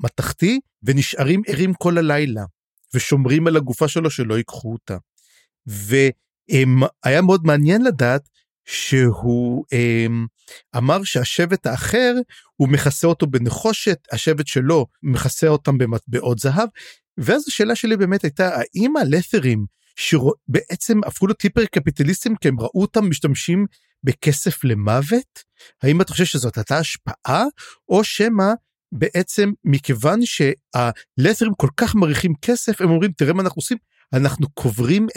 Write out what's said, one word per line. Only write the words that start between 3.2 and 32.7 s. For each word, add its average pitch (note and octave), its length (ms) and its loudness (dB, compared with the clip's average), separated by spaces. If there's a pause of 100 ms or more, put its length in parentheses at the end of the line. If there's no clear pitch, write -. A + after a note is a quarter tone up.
על E3 100 2
הגופה C#3+ 320 0
שלו D#3+ 220 -2
שלא A2+ 280 -2
ייקחו A2+ 340 -8
אותה. A2 240 -12 (680)
והיה C3 1600 0
מאוד F#3 220 4
מעניין D#3 380 4
לדעת C#3 460 0 (360)
שהוא, B2 1080 0
אמ, A#2 540 0 (500)
אמר D3 280 0
שהשבט E3+ 640 -2
האחר, A#3+ 480 0 (420)
הוא C3+ 120 2
מכסה C#3+ 380 0
אותו E3 200 2
בנחושת, C#3 720 -2 (140)
השבט D3 340 -2
שלו C#3 400 0 (160)
מכסה C3+ 460 0
אותם C#3+ 300 2
במטבעות A#2+ 600 -2
זהב, E3 300 0 (500)
ואז A3+ 300 0
השאלה A3+ 260 -2
שלי A3 220 -2
באמת F#3+ 280 0
הייתה, F3+ 320 0
האם A3 400 -2
הלת'רים C#3 680 0 (300)
שבעצם - 1080 0
הפכו - 220 -4
להיות G#3+ 160 -2
היפר G#3+ 220 2
קפיטליסטים, F3 720 -2
כי F3 120 0
הם B2 120 -2
ראו D3 220 -2
אותם G#3 280 0
משתמשים E3+ 560 -2 (380)
בכסף C#3+ 600 -2
למוות? B2+ 800 -2 (400)
האם D3+ 180 2
אתה - 120 -2
חושב F#3 120 0
שזאת B2 320 -4
הייתה C3+ 220 -2
השפעה, - 640 -4 (440)
או G#3 160 2
שמא G#3 480 0 (400)
בעצם F#3 580 0 (140)
מכיוון C#3+ 600 2
שהלת'רים C#3 1300 0
כל C#3+ 200 2
כך A3+ 180 -2
מריחים E3 480 2
כסף, A#3+ 380 -2